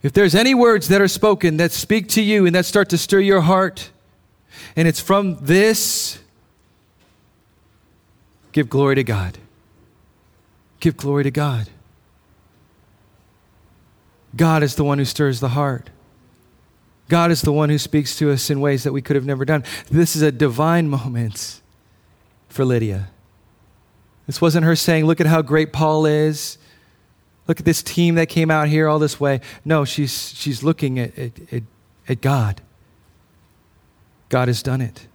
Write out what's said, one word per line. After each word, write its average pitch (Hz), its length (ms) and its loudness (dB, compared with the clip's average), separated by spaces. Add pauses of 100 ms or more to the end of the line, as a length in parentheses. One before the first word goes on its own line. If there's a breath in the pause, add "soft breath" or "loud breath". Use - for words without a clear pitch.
If 143 100 0
there's 185 240 4
any 262 180 4
words 233 320 4
that 196 140 4
are 196 80 4
spoken 185 480 2
that 170 160 0
speak - 380 -2
to 220 120 2
you 202 240 4
and 175 80 2
that 180 120 2
start 202 240 0
to 170 80 0
stir 196 200 0
your 196 220 4
heart, 185 500 0 (840 loud breath)
and 165 100 2
it's 156 140 0
from 196 400 0
this, 190 800 0 (2250)
give 143 160 0
glory 139 260 2
to 135 80 2
God. 98 360 -4 (1400)
Give 160 180 -2
glory 143 280 -2
to 139 80 -2
God. 131 380 -4 (2750)
God 160 260 2
is 139 120 -2
the 151 100 -2
one 143 140 0
who 139 80 -2
stirs 135 340 -2
the 135 80 -2
heart. 139 400 -4 (1200)
God 170 220 2
is 160 100 0
the 151 120 0
one 147 180 2
who 151 80 2
speaks - 400 -4
to 147 120 0
us 135 200 -2
in 139 100 -2
ways 139 240 0
that 139 80 -2
we 139 80 -4
could 139 160 -4
have 131 80 -2
never 135 220 -4
done. 147 180 0 (260 loud breath)
This 160 240 2
is 156 60 -4
a 151 100 4
divine 151 600 0
moment 120 720 -6 (880)
for - 120 -4
Lydia. 110 460 -2 (1200)
This - 140 -10
wasn't 165 260 2
her 165 100 2
saying, 160 300 2
"Look 165 140 2
at 156 60 2
how 160 140 4
great 151 320 0
Paul 156 320 0
is. 151 540 -2 (880 soft breath)
Look 165 140 -2
at - 40 -12
this 165 180 0
team 170 340 0
that 165 120 0
came 160 220 0
out 151 180 2
here 156 200 2
all 151 100 2
this 147 220 -2
way." 139 200 0 (240 loud breath)
No, 151 200 2
she's, - 500 -6
she's 135 300 -8
looking 143 340 -2
at, 117 180 -6
at, 120 160 -10 (200)
at, 120 100 -6 (460)
at 123 120 -4
God. 120 400 0 (1700)
God 127 200 0
has 113 140 -2
done 131 180 -4
it. 110 340 -10